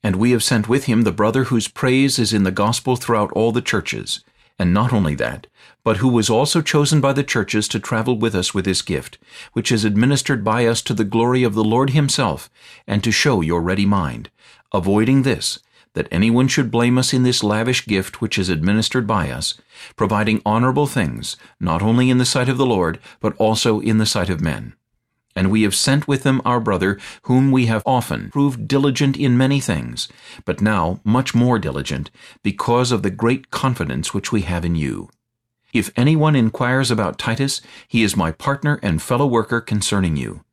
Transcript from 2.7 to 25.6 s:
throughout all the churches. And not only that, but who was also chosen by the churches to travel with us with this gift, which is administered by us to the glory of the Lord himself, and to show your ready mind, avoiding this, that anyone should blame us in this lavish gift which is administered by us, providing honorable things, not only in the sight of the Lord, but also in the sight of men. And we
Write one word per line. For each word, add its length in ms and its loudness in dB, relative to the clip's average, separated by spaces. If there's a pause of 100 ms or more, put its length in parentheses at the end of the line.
throughout 380 -2
all 180 2
the 100 0
churches. 600 -6 (360)
And 160 2
not 200 2
only 220 0
that, 320 -6 (360)
but 140 2
who 100 2
was 220 2
also 320 2
chosen 400 2
by 100 2
the 140 -2
churches 420 -2
to 140 -4
travel 360 -2
with 180 0
us 180 -2
with 100 -2
this 180 -2
gift, 360 -8 (340)
which 180 -4
is 140 2
administered 640 0
by 200 0
us 180 0
to 100 -4
the 100 0
glory 400 2
of 120 0
the 100 2
Lord 240 2
himself, 600 0 (380)
and 160 0
to 80 0
show 300 2
your 200 0
ready 240 0
mind, 440 -2 (420)
avoiding 520 2
this, 360 -2 (340)
that 180 -4
anyone 360 2
should 220 0
blame 260 2
us 160 0
in 120 2
this 200 0
lavish 440 -2
gift 340 -2
which 160 -4
is 120 -2
administered 580 0
by 240 -2
us, 240 -6 (400)
providing 500 0
honorable 400 2
things, 520 -4 (220)
not 220 -2
only 300 4
in 80 4
the 60 2
sight 220 0
of 120 -2
the 80 2
Lord, 320 0 (200)
but 180 -2
also 420 2
in 180 0
the 80 2
sight 240 -2
of 100 -2
men. 340 -6 (600)
And 140 0
we 140 2